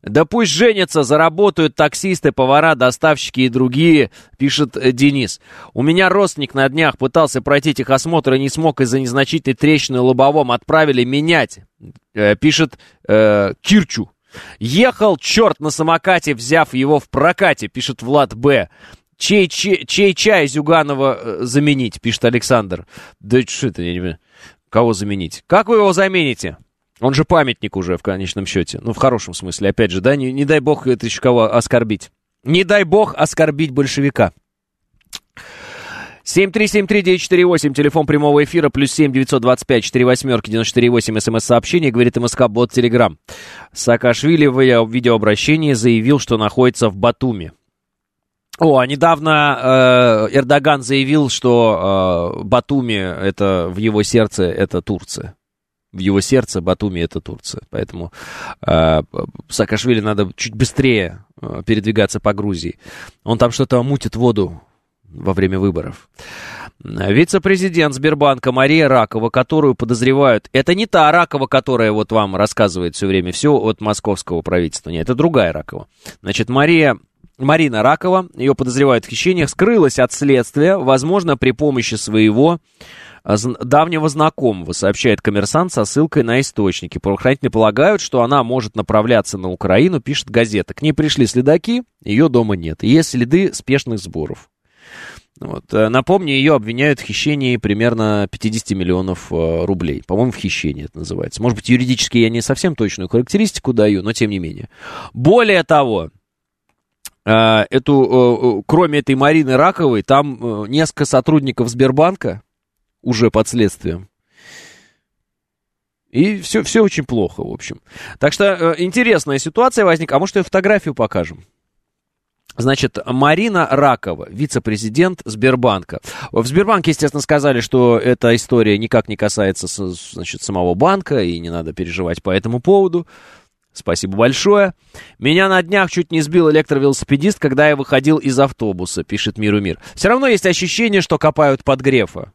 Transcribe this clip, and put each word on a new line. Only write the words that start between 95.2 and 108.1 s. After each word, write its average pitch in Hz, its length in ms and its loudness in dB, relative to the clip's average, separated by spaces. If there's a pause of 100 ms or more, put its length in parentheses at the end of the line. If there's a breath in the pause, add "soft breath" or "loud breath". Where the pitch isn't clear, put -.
Вот. - 340 -14
Э, 107 160 2
напомню, 143 460 0
её 139 200 4
обвиняют 123 460 0
в - 40 -14
хищении 131 520 -2
примерно 107 760 0
пятидесяти 110 440 -6
миллионов, 90 580 -4
э, 82 320 -2
рублей. 87 420 -4
По-моему, 113 260 0
в - 40 -12
хищении 73 480 -6
это - 140 -18
называется. - 420 -10
Может 113 160 -2
быть, - 140 -12
юридически 123 480 0
я 113 100 4
не 117 140 -4
совсем 147 320 -2
точную 98 340 -4
характеристику 135 640 -2
даю, 107 300 2
но 107 100 -4
тем 110 180 -2
не 98 80 -4
менее. 87 300 -10 (460 loud breath)
Более 190 480 4
того, 117 480 0 (1120)
э, 110 460 2
эту, 135 320 2
э, 120 580 2